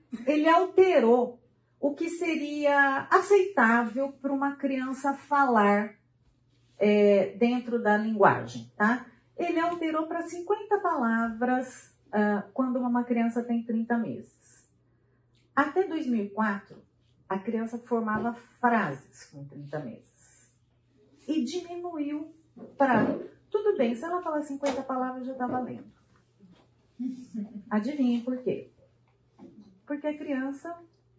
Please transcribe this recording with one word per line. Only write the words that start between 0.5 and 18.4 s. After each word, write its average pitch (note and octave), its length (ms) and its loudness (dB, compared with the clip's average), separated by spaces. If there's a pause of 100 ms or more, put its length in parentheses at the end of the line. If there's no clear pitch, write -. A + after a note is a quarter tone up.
o C#4+ 160 -2
que E4 160 -4
seria C#4+ 1000 0
aceitável C4+ 1040 4
pra C4+ 180 -4
uma C#4 240 -2
criança C4+ 580 -4
falar, A3 840 2 (840)
é, G3+ 600 4
dentro A#3+ 440 0
da G#3 160 4
linguagem, F#3 800 2
tá? A#3 280 0 (300)
Ele E4+ 240 -2
alterou E4 480 -2
pra E4+ 140 -6
cinquenta G4+ 580 -2
palavras, B3 1120 -2 (180)
ah, G#3 320 0 (100)
quando C4 240 0
uma A#3+ 260 0
criança A#3 400 0
tem A#3 200 -2
trinta A3+ 340 -2
meses. - 720 -10 (840)
Até D4+ 320 2
dois D4+ 220 -6
mil A3+ 160 0
e G3+ 60 -6
quatro, G3+ 520 -4 (460)
a F#3+ 100 -4
criança A3+ 400 -6
formava A3 560 -4 (280)